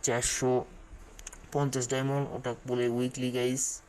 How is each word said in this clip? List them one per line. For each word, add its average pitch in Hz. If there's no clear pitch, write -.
চারশো 123
পঞ্চাশ 135
ডায়মন্ড, 135
ওটা 120
বলে 123
উইকলি, 123
গাইস। 127